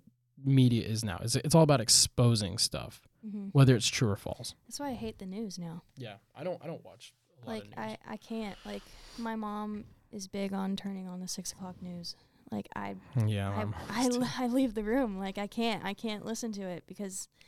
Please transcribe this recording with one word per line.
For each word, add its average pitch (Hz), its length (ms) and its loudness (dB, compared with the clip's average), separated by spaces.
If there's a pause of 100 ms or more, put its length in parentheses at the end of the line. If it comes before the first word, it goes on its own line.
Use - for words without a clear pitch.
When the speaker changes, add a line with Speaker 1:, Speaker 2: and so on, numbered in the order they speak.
(420)
Speaker 1:
media 131 460 6
is 110 160 -2
now. 90 180 -2
It's, 117 140 0
it's 143 200 0
all 160 80 12
about 143 180 6
exposing 110 760 4
stuff, - 440 -4 (260)
Speaker 2:
Mm-hmm. 202 240 -8
Speaker 1:
whether 131 240 10
it's - 140 0
true 113 200 2
or 98 60 2
false. - 400 -10 (100)
Speaker 2:
That's - 140 -14
why 285 120 -4
I - 20 -4
hate 220 260 -8
the 196 60 -12
news 190 340 -8
now. 170 240 -10 (140)
Speaker 1:
Yeah, 110 160 -12 (200)
I 139 120 -12
don't, 180 180 -6
I 147 40 -10
don't 165 180 -10
watch 95 280 -20 (300)
a - 20 -16
lot 233 80 -8
Speaker 2:
Like, 214 100 -8
Speaker 1:
of 208 40 -18
news. 214 100 -16
Speaker 2:
I, 220 200 -8 (160)
I - 20 -8
can't. 220 400 -8 (100)
Like, 208 160 -10 (360)
my 226 180 -4
mom 208 480 -6 (300)
is 196 160 -12
big 196 240 -4
on 196 240 -2
turning 190 320 -8
on 180 100 -10
the 185 80 -10
six - 240 -8
o'clock 185 300 -12
news. 175 340 -10 (360)
Like, 208 240 -6
I, 202 200 -6 (320)
Speaker 1:
Yeah, 98 240 2
Speaker 2:
I, 101 100 -2
Speaker 1:
I'm 107 140 -4 (140)
Speaker 2:
I, 247 200 0
Speaker 1:
still 247 220 0
Speaker 2:
<laughs> - 60 -6
I 254 100 -2
leave 247 260 2
the 214 100 -4
room. 220 360 0
Like, 196 180 -6
I 202 100 -6
can't, 226 380 -2
I 196 80 -4
can't 214 320 -6
listen 226 280 -6
to 196 100 -8
it 180 240 -8
because 190 400 -10 (200)